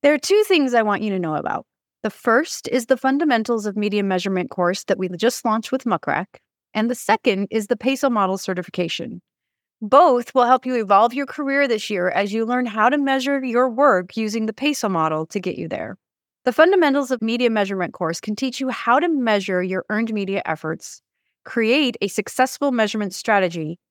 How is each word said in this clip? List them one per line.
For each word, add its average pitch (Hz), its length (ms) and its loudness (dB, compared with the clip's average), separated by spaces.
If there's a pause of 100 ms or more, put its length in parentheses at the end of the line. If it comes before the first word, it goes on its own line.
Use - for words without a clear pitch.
There 285 120 6
are 302 40 2
two 415 260 2
things 294 300 2
I 240 80 4
want 208 200 0
you 214 100 -2
to 190 80 -2
know 160 160 -2
about. - 300 -4 (360)
The 214 80 -4
first - 580 0
is 240 200 -2
the 262 100 4
Fundamentals 247 680 0
of 208 120 -4
Media 208 260 0
Measurement 185 460 0
course 180 340 -2
that 196 140 0
we 185 100 -4
just 180 380 -2
launched 220 260 -2
with 262 140 -4
Muck 196 220 -2
Rack, - 340 -4 (320)
and 220 180 -2
the 240 40 -4
second 202 540 0
is 214 180 -4
the 226 100 -2
peso 269 320 0
Model 196 280 0
certification. 175 840 -6 (600)
Both 254 540 4
will 254 80 6
help 247 220 4
you 254 100 -2
evolve 220 380 4
your 277 120 -2
career 277 440 -2
this 220 200 -2
year 185 200 0
as 196 240 0
you 226 120 0
learn 247 200 -2
how 220 240 2
to 294 80 0
measure 269 480 0
your 247 240 2
work 220 480 2
using 220 280 -2
the 220 60 -4
peso 262 380 -2
model 160 380 0
to - 120 -6
get 185 180 -6
you 165 120 -8
there. - 260 -8 (480)
The 254 80 0
Fundamentals 302 580 4
of 254 120 -2
Media 233 280 0
Measurement 196 440 -2
course 170 260 -4
can 214 160 -6
teach 262 240 -6
you 269 80 -4
how 247 320 2
to 339 80 0
measure 208 560 0
your 185 260 -4
earned 220 240 -2
media 196 320 -4
efforts, - 560 -8 (440)
create 240 560 0
a 196 80 -2
successful - 640 -2
measurement 214 400 -2
strategy 175 640 -2 (120)